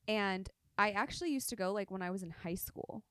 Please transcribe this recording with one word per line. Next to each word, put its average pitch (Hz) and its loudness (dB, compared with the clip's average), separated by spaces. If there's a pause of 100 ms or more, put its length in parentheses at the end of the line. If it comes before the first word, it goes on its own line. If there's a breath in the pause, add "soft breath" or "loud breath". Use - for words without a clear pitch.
And 196 2 (280)
I 208 6
actually 262 0
used 269 0
to 240 -4
go, 185 2
like, 202 -2
when 190 -4
I 180 0
was 190 -2
in 170 -6
high 170 -4
school. - -8